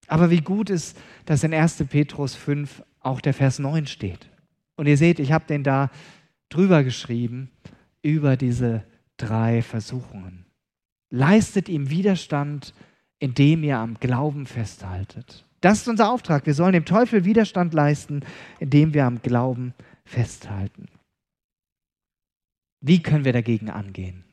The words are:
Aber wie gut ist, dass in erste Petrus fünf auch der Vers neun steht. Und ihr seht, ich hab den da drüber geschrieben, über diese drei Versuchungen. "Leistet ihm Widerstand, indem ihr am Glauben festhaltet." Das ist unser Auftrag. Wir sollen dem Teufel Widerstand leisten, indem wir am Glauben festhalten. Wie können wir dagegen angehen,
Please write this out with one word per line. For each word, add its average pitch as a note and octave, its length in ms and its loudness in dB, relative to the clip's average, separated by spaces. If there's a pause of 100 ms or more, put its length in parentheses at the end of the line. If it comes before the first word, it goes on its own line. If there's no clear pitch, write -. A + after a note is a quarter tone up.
Aber E3 220 2
wie E3+ 100 4
gut G3 300 -4
ist, - 280 -6 (280)
dass D3+ 180 0
in D#3+ 80 -2
erste D#3+ 320 2
Petrus D3 500 -2
fünf D3 480 -6 (180)
auch B2+ 200 -6
der C#3 140 0
Vers C3+ 240 0
neun C#3+ 280 -4
steht. - 420 -10 (480)
Und D3+ 100 -6
ihr D3 100 6
seht, D#3+ 240 4
ich C#3 120 0
hab D#3+ 140 0
den D3 160 -4
da C3+ 280 0 (580)
drüber F3 340 4
geschrieben, A#2+ 680 -6 (520)
über D3 340 2
diese A#2+ 480 -2 (320)
drei A2+ 460 0
Versuchungen. G2+ 840 -12 (640)
"Leistet F3 580 2
ihm C#3+ 220 -4
Widerstand, D3+ 840 -2 (440)
indem D3 460 2
ihr C#3 140 -2
am A2+ 220 -6
Glauben C#3 460 -4
festhaltet." - 1000 -12 (160)
Das G#3 180 6
ist - 100 -8
unser A3 220 2
Auftrag. F3 360 -2
Wir D3 80 2
sollen F3 180 2
dem E3+ 120 2
Teufel A3 400 2
Widerstand F#3+ 500 0
leisten, D3 500 0 (360)
indem D3 340 4
wir C#3+ 100 2
am A#2+ 160 -2
Glauben B2 540 -2 (300)
festhalten. - 840 -8 (1900)
Wie E3 220 4
können D3+ 220 0
wir B2+ 80 2
dagegen A2 380 -2
angehen, F#2+ 520 -12 (100)